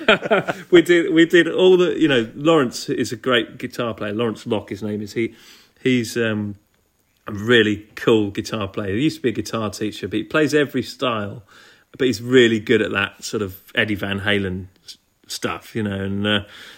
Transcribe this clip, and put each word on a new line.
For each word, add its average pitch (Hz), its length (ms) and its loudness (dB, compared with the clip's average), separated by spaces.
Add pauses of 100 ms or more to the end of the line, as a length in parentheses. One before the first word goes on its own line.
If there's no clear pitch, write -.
(280)
<laughs> 185 420 -2
we 175 120 8
did, 170 300 2
we 165 140 6
did 165 220 4
all 185 280 6
the, 175 220 2
you 156 100 4
know, 117 260 2
Lawrence 147 540 0
is 127 240 -2
a 117 40 -10
great 135 420 -2
guitar 120 360 -8
player. 104 200 -8
Lawrence 113 320 -4
Locke, 107 240 -4
his 104 120 -10
name 107 200 -6
is. 104 100 -12
He, 113 220 -4 (480)
he's, 123 340 0
um, 107 400 -4 (720)
a - 40 -10
really 107 640 2
cool 107 340 2
guitar 104 380 -8
player. 98 260 -6
He 117 80 -2
used 160 140 -2
to - 60 -14
be 127 80 0
a - 20 -8
guitar 110 380 -6
teacher, 104 380 -8
but 110 100 -6
he 160 60 -6
plays 156 300 0
every 139 280 0
style. 110 600 -6 (560)
But 131 80 0
he's 117 160 -2
really 120 380 6
good 107 220 2
at - 100 -4
that 101 320 -4
sort 107 180 -6
of 92 180 -8 (140)
Eddie 107 220 0
Van 98 240 -6
Halen 98 460 -2 (180)
s-, - 140 -20 (280)
stuff, - 480 -8
you 113 80 -4
know. 98 220 -6
And, 98 220 -4
uh, 104 140 2 (380)